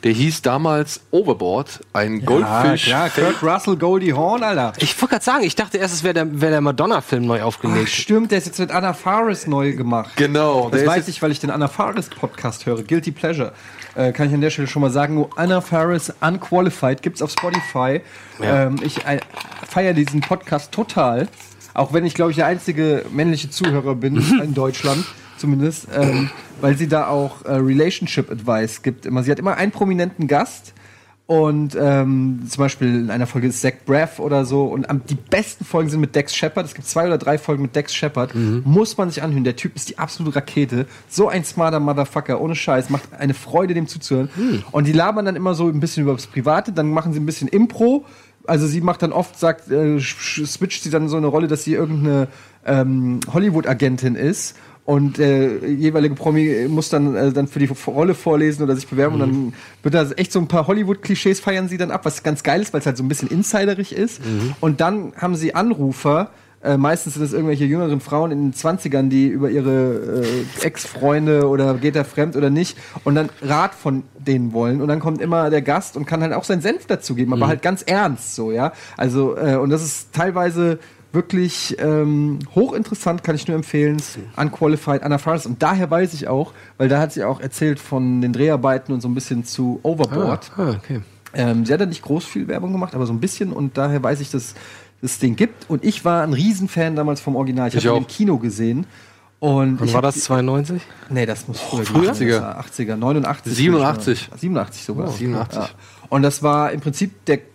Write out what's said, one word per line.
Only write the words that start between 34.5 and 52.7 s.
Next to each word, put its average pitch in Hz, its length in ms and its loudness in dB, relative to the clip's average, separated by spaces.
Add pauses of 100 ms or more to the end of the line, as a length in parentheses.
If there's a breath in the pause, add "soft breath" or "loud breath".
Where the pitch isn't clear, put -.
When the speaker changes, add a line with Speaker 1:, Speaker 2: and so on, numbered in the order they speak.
Speaker 2:
Und 131 240 -4
am, 139 160 0
die 143 100 -2
besten - 500 -2
Folgen 160 240 0
sind 156 100 -2
mit 147 160 0
Dax 143 200 0
Shepard. 165 300 -2
Es 147 100 -14
gibt 143 120 -14
zwei 165 200 0
oder 170 100 2
drei 147 200 0
Folgen 143 260 -2
mit 127 120 -4
Dax 147 200 -2
Shepard. 131 400 -2
Speaker 3:
Mhm. 117 300 0
Speaker 2:
Muss 196 320 4
man 185 120 0
sich 151 140 -6
anhören. 143 200 0
Der 123 120 0
Typ - 200 -8
ist - 140 -10
die - 80 -14
absolute - 380 -4
Rakete. 135 500 -2 (240 loud breath)
So 196 200 2
ein 180 140 -2
smarter 160 360 0
Motherfucker. 143 600 0
Ohne 160 160 -2
Scheiß. 135 340 0
Macht 139 140 -2 (140)
eine 139 160 0
Freude, 180 400 0
dem 165 140 -2
zuzuhören. 139 480 -2
Speaker 3:
Mhm. 180 360 -2
Speaker 2:
Und 147 140 2
die 147 80 2
labern 202 320 2
dann 185 120 -2
immer 185 180 0
so 170 140 2
ein 151 100 0
bisschen 156 240 -2
über 139 100 2
das 120 140 -6
Private. 156 460 0
Dann 151 180 0
machen 160 220 0
sie 151 80 -2
ein 147 40 -2
bisschen 151 220 -4
Impro. 240 580 4 (400 loud breath)
Also 156 220 2
sie 156 140 0
macht 175 200 0
dann 165 120 0
oft, - 260 -4
sagt, 165 320 0
äh, 151 280 2
sch-, - 200 -6
sch-, - 260 -6
switcht - 380 -6
sie 156 60 -6
dann 156 180 0
so 147 80 -2
eine 156 120 2
Rolle, 156 200 2
dass 147 160 -2
sie 156 100 0
irgendeine, 147 540 2 (380 loud breath)
ähm, 131 560 2 (100)